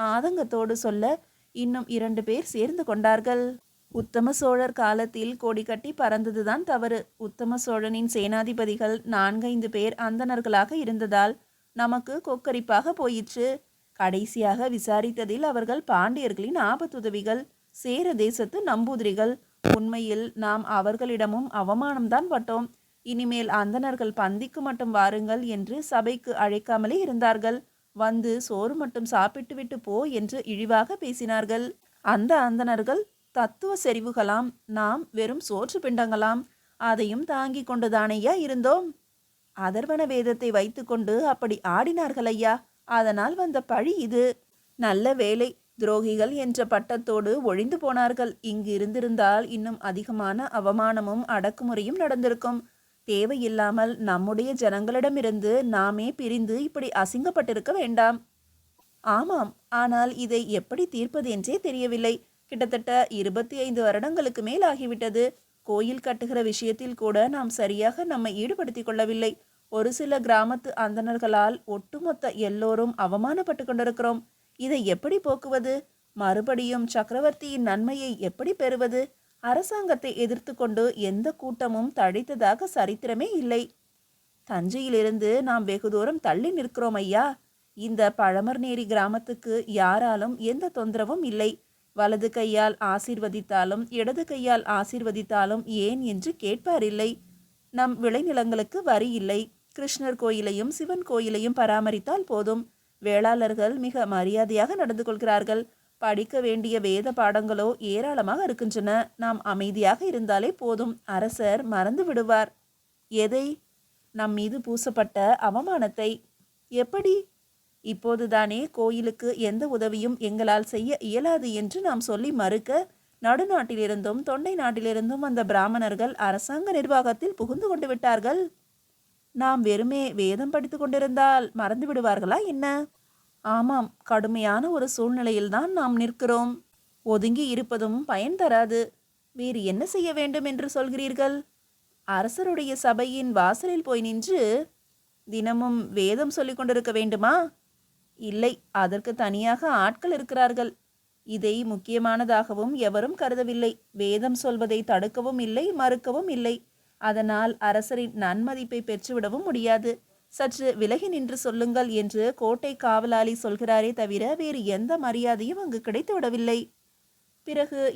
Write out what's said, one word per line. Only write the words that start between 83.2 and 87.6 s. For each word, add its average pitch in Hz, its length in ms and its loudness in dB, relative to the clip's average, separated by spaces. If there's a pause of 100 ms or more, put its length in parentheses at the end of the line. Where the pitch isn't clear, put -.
இல்லை. 240 280 0 (840)
தஞ்சையிலிருந்து 220 840 0 (120)
நாம் 233 220 0
வெகு 202 260 -2
தூரம் 226 300 0
தள்ளி 196 300 0
நிற்கிறோம் 247 440 -2
ஐயா. 202 300 2 (520)